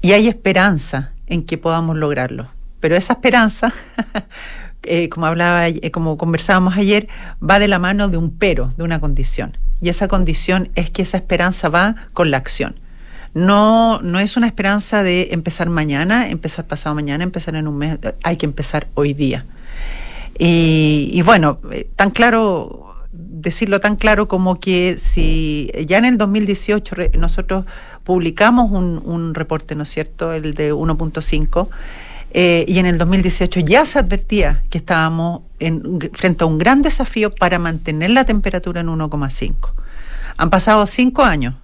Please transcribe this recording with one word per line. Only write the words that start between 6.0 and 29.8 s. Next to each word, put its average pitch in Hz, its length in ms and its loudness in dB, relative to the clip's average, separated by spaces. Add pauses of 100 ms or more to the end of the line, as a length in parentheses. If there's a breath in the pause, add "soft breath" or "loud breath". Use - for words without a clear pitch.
conversábamos 180 640 2
ayer, 208 300 2 (340 loud breath)
va 190 160 4
de 208 100 4
la 190 120 2
mano 202 280 0
de 175 100 0
un 165 120 0
pero, 156 480 0
de 170 60 -4
una 165 160 -2
condición. 139 580 0 (240)
Y 175 80 0
esa 190 180 0
condición 185 680 0
es 175 160 -2
que - 100 -2
esa 185 160 -2
esperanza 180 520 0
va 190 260 2 (180 loud breath)
con 170 160 2
la 139 80 2
acción. - 380 -4 (580 loud breath)
No, 214 680 4
no 175 160 -2
es 208 180 -2
una 233 80 4
esperanza 208 560 0
de 185 300 0
empezar 170 400 -2
mañana, 165 580 0
empezar - 380 -8
pasado 151 260 -6
mañana, 151 300 -4
empezar 170 320 -6
en 156 120 -4
un 147 120 -4
mes. 156 180 -2 (240)
Hay 170 160 -2
que - 80 -4
empezar 147 480 -4
hoy 143 220 0
día. 135 280 -2 (960 loud breath)
Y, 160 760 4
y 180 100 2
bueno, 165 360 4 (120)
eh, - 240 -10
tan 196 160 0
claro, 220 840 -2 (180)
decirlo 175 680 -4
tan 208 160 0
claro 208 320 2
como 185 320 0
que 180 400 0
si 156 720 2 (160)
ya 185 100 4
en 233 80 4
el 247 140 4
dos 208 100 2
mil 208 160 2
dieciocho 208 480 -2
re-, 175 240 0
nosotros 190 480 2 (380 loud breath)
publicamos 202 680 4
un, 180 320 0
un 165 300 -4
reporte, 156 420 -4
¿no 151 60 -6